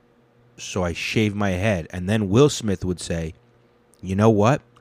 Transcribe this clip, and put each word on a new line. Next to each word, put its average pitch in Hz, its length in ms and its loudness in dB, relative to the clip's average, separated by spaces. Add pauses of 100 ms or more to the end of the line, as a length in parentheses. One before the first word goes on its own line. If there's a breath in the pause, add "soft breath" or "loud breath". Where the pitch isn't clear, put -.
(580)
so - 280 -4
I 85 80 -2
shave 107 420 -2
my 101 140 -2
head." 92 400 -2
And 90 180 -8
then 107 220 0
Will 127 200 6
Smith 101 360 -4
would 90 160 -4
say, 82 320 -6 (680)
"You 95 140 -4
know 107 140 6
what? 110 320 4 (200)